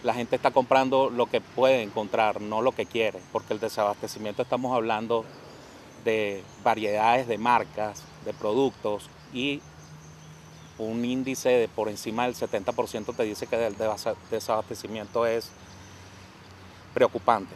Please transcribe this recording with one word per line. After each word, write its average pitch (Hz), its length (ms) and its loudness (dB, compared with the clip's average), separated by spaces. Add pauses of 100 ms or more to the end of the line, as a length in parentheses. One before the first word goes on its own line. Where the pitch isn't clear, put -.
la 117 100 0
gente 120 220 -2
está 127 160 4
comprando 131 580 4
lo 120 180 0
que 117 120 0
puede 127 440 4
encontrar, 104 580 0
no 107 200 -2
lo 120 120 2
que 110 120 -4
quiere, 104 340 -2 (120)
porque 110 220 -4
el 104 80 -4
desabastecimiento, 107 800 -4
estamos 127 340 -2
hablando 113 480 -2 (800)
de 104 400 -2 (200)
variedades 110 640 2
de 113 100 0
marcas, 107 640 0 (220)
de 107 80 -6
productos, 110 760 -2 (240)
y 143 280 -4 (1160)
un 113 280 -4
índice 127 440 -2
de 123 180 6
por 107 200 -2
encima 110 380 -4
del 123 100 -2
setenta 107 380 -2
por 117 140 -2
ciento 113 260 -8
te 120 100 -2
dice 107 240 -4
que 117 180 0
el 104 120 -4
desa-, 110 380 -2 (160)
desabastecimiento 110 920 -2
es 113 260 -2 (1400)
preocupante. 113 600 2